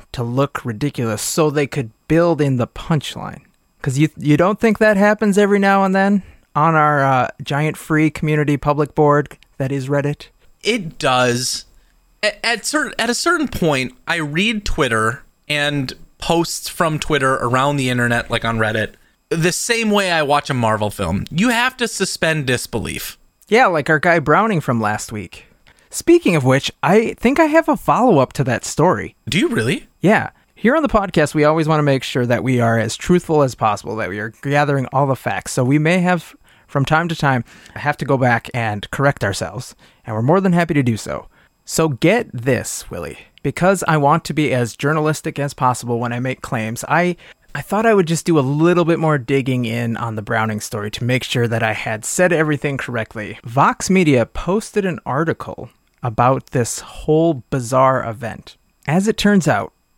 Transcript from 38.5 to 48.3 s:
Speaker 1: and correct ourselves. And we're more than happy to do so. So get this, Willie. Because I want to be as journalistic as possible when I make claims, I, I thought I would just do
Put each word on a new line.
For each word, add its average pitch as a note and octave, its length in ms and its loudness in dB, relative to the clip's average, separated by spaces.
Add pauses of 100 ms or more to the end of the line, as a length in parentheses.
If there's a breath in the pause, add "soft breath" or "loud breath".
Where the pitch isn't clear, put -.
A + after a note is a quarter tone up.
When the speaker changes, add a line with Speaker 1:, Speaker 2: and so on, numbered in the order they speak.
Speaker 1:
and G#2+ 360 -6
correct C#3+ 320 -2
ourselves. G2 540 -6 (300 soft breath)
And A2 100 -6
we're A2+ 60 -2
more D#3+ 180 4
than F#3 140 2
happy E3+ 180 0
to C#3+ 100 2
do A#2+ 140 0
so. - 320 -10 (380 soft breath)
So D#3+ 240 0
get F3+ 420 0
this, - 580 -4
Willie. E2 280 -10 (240)
Because F3 440 0
I D#3 100 2
want D3+ 280 2
to D#3 100 -8
be D3 180 0
as B2 240 -2
journalistic D3+ 600 -2
as C#3+ 160 -6
possible A#2+ 460 -2
when A#2+ 120 -4
I A#2+ 60 -4
make B2+ 240 -6
claims, A2+ 460 -6
I, F3 280 0 (380 loud breath)
I D3 80 -8
thought G#3+ 240 -2
I A3+ 80 4
would F#3+ 140 4
just D#3+ 180 -2
do E3 120 4